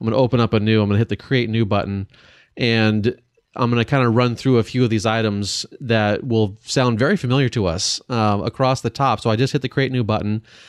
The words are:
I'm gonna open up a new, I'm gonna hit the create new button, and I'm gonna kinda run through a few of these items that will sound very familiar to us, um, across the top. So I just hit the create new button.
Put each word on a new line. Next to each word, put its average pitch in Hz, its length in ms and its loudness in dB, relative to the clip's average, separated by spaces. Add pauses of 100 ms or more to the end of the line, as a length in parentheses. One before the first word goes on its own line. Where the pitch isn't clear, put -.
I'm 110 60 -6
gonna 113 100 0
open 127 220 2
up 113 140 2
a 110 80 2
new, 107 220 2
I'm 101 60 2
gonna 104 100 2
hit 110 100 2
the 104 80 -4
create 123 320 -2
new 110 160 0
button, 98 420 -2 (520)
and 110 600 2 (360)
I'm 120 160 0
gonna 120 160 0
kinda 127 240 2
run 120 260 2
through 127 220 2
a 113 40 4
few 127 220 0
of 113 60 0
these 107 160 0
items 107 580 -2 (160)
that 110 460 0
will 110 340 0
sound 123 380 0
very 151 180 2
familiar 131 320 0
to 113 160 -2
us, 87 460 -4
um, 107 320 0
across 131 400 -2
the 156 80 -4
top. 127 320 -2
So 117 80 0
I 110 60 2
just 127 180 0
hit 147 80 -2
the 131 80 -6
create 131 220 -2
new 123 120 -2
button. 107 380 -2 (260)